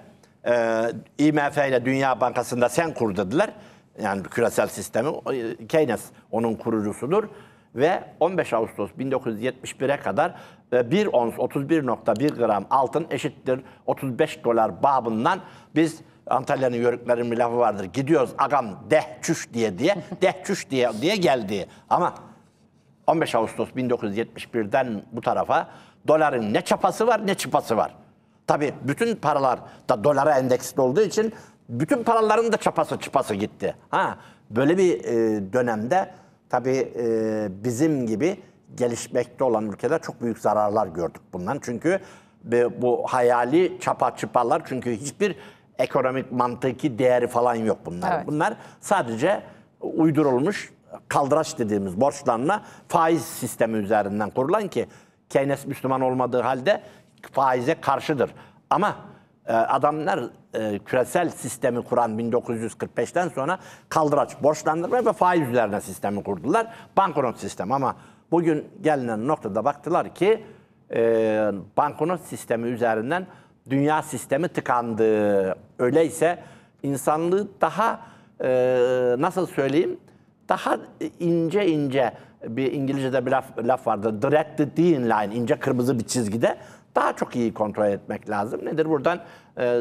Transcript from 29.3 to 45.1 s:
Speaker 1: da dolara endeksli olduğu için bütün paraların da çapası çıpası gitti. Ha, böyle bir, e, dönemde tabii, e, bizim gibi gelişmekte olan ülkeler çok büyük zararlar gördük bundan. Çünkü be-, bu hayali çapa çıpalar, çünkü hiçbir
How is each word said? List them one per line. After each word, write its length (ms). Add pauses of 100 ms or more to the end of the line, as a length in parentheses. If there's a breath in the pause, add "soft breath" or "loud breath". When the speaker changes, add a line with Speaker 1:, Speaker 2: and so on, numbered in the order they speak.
Speaker 1:
da 160
dolara 340
endeksli 420
olduğu 200
için 320 (360 loud breath)
bütün 340
paraların 500
da 40
çapası 420
çıpası 360
gitti. 420 (140)
Ha, 260 (340 loud breath)
böyle 280
bir, 260
e, 480
dönemde 580 (400 loud breath)
tabii, 480
e, 500 (160)
bizim 420
gibi 340 (340 loud breath)
gelişmekte 680
olan 220
ülkeler 360
çok 200
büyük 160
zararlar 480
gördük 360 (100)
bundan. 300
Çünkü 380 (440 loud breath)
be-, 380
bu 240
hayali 720
çapa 360
çıpalar, 500
çünkü 300
hiçbir 400 (420 loud breath)